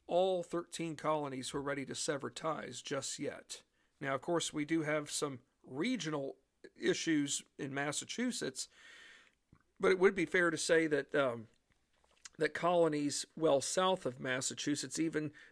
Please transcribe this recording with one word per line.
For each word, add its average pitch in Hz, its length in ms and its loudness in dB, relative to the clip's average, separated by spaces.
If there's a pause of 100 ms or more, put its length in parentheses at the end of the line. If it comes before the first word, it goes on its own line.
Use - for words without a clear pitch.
all 185 340 4
thirteen 170 540 -4
colonies 143 580 -2
were 147 80 -2
ready 139 240 -4
to 117 100 -10
sever 135 340 -2
ties 147 520 -6
just - 380 -6
yet? - 420 -8 (400)
Now, 139 140 -2
of 127 60 -4
course, - 320 0
we 147 120 -2
do 160 180 2
have 147 280 -2
some 139 280 -4 (280)
regional 156 680 -2 (440)
issues 151 640 2 (160)
in 139 160 -6
Massachusetts, 147 960 -4 (1080)
but 185 120 4
it 190 80 4
would 190 160 6
be 180 100 2
fair 175 260 4
to 156 60 -4
say 165 300 4
that, 143 280 0
um, 120 320 0 (920)
that 151 160 0
colonies 160 720 2 (100)
well 151 260 4
south 185 440 0
of 131 140 -4
Massachusetts, 135 800 -2
even 156 320 0 (200)